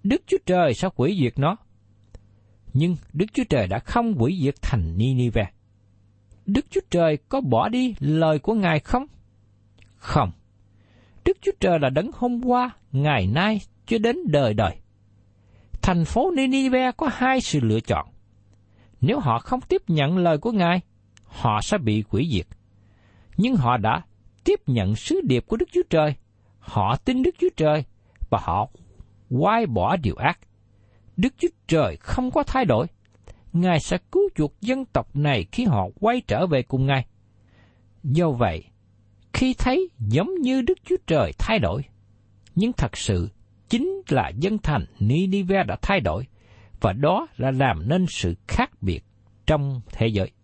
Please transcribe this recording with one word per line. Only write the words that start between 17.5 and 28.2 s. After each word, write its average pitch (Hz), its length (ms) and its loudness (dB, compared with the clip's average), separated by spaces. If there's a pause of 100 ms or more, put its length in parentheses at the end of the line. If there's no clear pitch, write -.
lựa 110 200 2
chọn. 76 280 -4 (920)
Nếu 226 180 2
họ 127 200 0
không 254 220 -4
tiếp 370 260 -2
nhận 156 320 2
lời 170 200 2
của 226 140 -4
Ngài, 180 280 2 (440)
họ 107 380 0
sẽ - 160 0
bị 110 300 0
hủy 123 240 0
diệt. 92 140 -2 (880)
Nhưng 247 200 2
họ 123 200 2
đã 117 260 0 (420)
tiếp 403 220 0
nhận 107 300 0
sứ 339 280 -2
điệp 127 220 0
của 226 100 -2
Đức 349 160 -4
Chúa 359 180 2
Trời. 151 240 2 (440)
Họ 104 380 -2
tin 254 260 -2
Đức 359 160 0
Chúa 359 180 0
Trời 151 280 0 (460)